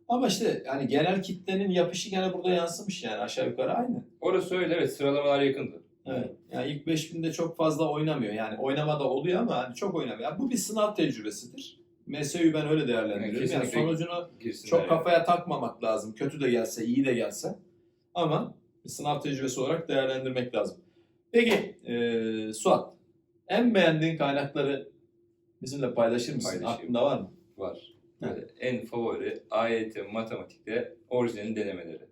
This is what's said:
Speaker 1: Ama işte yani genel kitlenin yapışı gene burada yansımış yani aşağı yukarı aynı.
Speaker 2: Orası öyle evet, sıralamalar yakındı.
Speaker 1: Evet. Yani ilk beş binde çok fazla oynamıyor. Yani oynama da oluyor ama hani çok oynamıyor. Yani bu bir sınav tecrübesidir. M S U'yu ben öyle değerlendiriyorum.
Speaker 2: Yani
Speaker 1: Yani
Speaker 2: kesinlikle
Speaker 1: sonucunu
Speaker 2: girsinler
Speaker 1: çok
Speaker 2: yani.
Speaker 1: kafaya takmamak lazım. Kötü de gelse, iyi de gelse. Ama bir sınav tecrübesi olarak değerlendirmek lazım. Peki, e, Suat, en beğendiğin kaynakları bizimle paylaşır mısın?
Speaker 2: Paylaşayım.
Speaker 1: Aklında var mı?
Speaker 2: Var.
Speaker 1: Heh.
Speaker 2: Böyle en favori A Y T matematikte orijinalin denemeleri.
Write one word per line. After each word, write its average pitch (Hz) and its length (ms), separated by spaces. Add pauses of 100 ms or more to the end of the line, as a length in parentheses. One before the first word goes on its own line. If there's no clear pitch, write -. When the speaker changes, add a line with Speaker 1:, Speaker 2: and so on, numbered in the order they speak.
Speaker 1:
Ama 254 200
işte 185 380
yani 135 220
genel 175 360
kitlenin 190 460
yapışı 175 400
gene 185 240
burada 185 160
yansımış 170 540
yani 107 140
aşağı - 320
yukarı 123 240
aynı. 247 300 (180)
Speaker 2:
Orası 180 360
öyle 170 160
evet, 156 200
sıralamalar 143 480
yakındı. - 420 (220)
Speaker 1:
Evet. 127 300 (160)
Yani 131 200
ilk 151 160
beş 160 260
binde 160 180
çok 160 260
fazla 156 340
oynamıyor. 147 420
Yani 110 260
oynama 147 400
da 131 100
oluyor 170 320
ama 170 160
hani 120 180
çok 180 200
oynamıyor. 135 360
Yani 185 80
bu 254 100
bir 240 80
sınav 208 380
tecrübesidir. 123 840 (260)
M 147 180
S 170 200
U'yu 156 100
ben 147 140
öyle 151 200
değerlendiriyorum. 107 380
Speaker 2:
Yani 113 260
Speaker 1:
Yani 135 120
Speaker 2:
kesinlikle - 180
Speaker 1:
sonucunu 170 480 (100)
Speaker 2:
girsinler - 300
Speaker 1:
çok 165 100
Speaker 2:
yani. - 100
Speaker 1:
kafaya 170 340
takmamak 160 600
lazım. 110 320
Kötü 139 260
de 127 100
gelse, 117 340
iyi 131 200
de 123 80
gelse. - 460 (540)
Ama 156 420 (300)
bir - 40
sınav 147 320
tecrübesi 135 380
olarak 156 300
değerlendirmek 131 640
lazım. 104 220 (540)
Peki, 233 220 (380)
e, 113 640
Suat, - 400 (540)
en 220 280
beğendiğin 160 420
kaynakları 139 760 (720)
bizimle 131 320
paylaşır 117 420
mısın? 113 140
Speaker 2:
Paylaşayım. - 300
Speaker 1:
Aklında 120 260
var 107 140
mı? 95 120 (260)
Speaker 2:
Var. 92 360 (260)
Speaker 1:
Heh. - 100
Speaker 2:
Böyle - 180 (120)
en 123 260
favori 104 640
A 113 180
Y 113 200
T 101 120
matematikte 113 920 (140)
orijinalin 113 460
denemeleri. 92 560